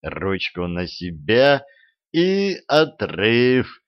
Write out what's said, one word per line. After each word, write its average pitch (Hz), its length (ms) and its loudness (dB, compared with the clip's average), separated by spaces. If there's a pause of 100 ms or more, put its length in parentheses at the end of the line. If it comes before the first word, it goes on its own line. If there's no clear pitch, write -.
Ручку 90 640 -6
на 87 200 -6
себя 104 760 0 (480)
и 190 440 0 (100)
отрыв. 123 1200 0